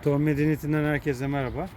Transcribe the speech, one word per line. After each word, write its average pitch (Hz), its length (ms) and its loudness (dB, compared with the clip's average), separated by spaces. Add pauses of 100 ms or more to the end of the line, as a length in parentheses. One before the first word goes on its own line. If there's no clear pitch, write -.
Doğum 143 180 2
Medeniyetinden 151 600 2
herkese 143 440 -2
merhaba. 139 480 -4